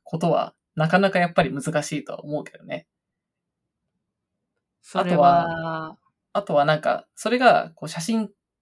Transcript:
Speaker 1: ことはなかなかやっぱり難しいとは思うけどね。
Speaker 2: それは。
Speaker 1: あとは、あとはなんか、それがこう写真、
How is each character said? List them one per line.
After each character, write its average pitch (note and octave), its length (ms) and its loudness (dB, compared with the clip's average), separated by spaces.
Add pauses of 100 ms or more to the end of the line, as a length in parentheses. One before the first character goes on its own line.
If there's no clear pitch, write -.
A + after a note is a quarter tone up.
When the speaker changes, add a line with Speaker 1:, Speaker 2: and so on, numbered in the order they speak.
Speaker 1:
こ - 140 -10
と E3+ 140 0
は - 240 -2 (200)
な D#3+ 140 0
か F#3 100 4
な G3 120 2
か F#3+ 80 0
や F3 80 2
っ E3 60 -12
ぱ C#3+ 100 2
り - 100 -4
難 D3 300 -4
し D3+ 160 -8
い - 40 -10
と - 100 -12
は - 120 -14
思 D3 160 -6
う - 20 -18
け - 140 -20
ど - 80 -20
ね。 - 220 -12 (1900)
Speaker 2:
そ - 220 -6
れ F3+ 120 0
は。 E3+ 280 6
Speaker 1:
あ E3 120 -6
と E3 60 -8
は、 D#3+ 360 -10 (360)
あ G3+ 100 -2
と E3+ 120 -4
は C#3+ 100 4
な D#3 120 2
ん D#3 40 -10
か、 - 340 -2
そ - 140 -6
れ B3 100 0
が A#3 360 4
こ - 100 -14
う D#3+ 40 -10
写 E3+ 120 -10
真、 A3 280 -2 (320)